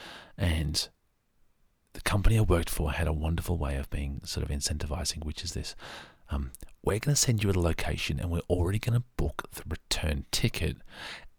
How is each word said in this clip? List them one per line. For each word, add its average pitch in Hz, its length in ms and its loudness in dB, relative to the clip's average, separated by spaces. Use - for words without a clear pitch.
and 80 500 2
the - 80 -10
company 107 360 6
I 110 40 6
worked 87 280 4
for 73 220 0
had 80 160 0
a 78 60 0
wonderful 82 440 0
way 71 200 -2
of 71 120 -6
being 69 340 -4
sort - 240 -4
of 73 80 -2
incentivizing, 76 680 -4
which 76 180 -6
is 82 100 -6
this. - 220 -6
Um, 69 220 -4
"We're 101 160 2
gonna 143 160 2
send 110 280 4
you 101 40 4
to 98 60 6
the 90 60 4
location 80 600 0
and 87 100 -2
we're 82 200 0
already 90 300 2
gonna 120 240 2
book - 360 -2
the - 160 -12
return 76 640 -2
ticket, - 460 0